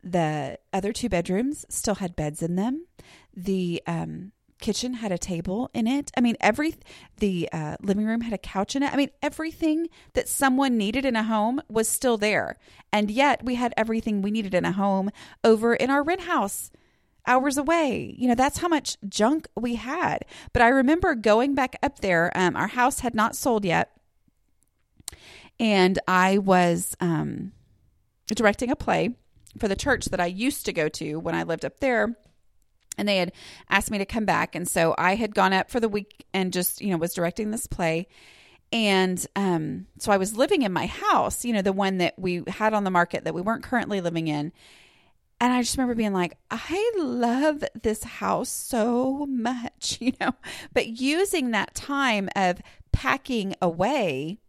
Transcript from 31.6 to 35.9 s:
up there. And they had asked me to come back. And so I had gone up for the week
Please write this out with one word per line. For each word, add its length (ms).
up 160
there. 360
And 120
they 100
had 140
asked 200
me 80
to 80
come 200
back. 280
And 140
so 320
I 160
had 180
gone 180
up 200
for 80
the 100
week 420